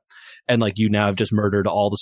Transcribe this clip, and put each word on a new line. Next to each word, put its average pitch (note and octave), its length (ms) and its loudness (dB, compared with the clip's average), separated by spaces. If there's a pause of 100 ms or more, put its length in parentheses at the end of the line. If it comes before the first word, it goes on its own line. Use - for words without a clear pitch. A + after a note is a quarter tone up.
(460)
And, A#2 160 2
like, G2+ 140 -2
you A2 120 2
now G#2 180 2
have G2+ 100 -2
just G#2 160 -2
murdered G#2 340 0
all G2+ 240 0
the G2+ 120 -4